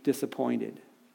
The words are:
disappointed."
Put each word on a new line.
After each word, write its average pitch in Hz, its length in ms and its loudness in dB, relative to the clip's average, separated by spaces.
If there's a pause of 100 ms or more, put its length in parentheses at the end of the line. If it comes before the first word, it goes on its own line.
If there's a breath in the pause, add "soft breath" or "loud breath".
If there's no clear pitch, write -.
disappointed." 123 760 0 (360)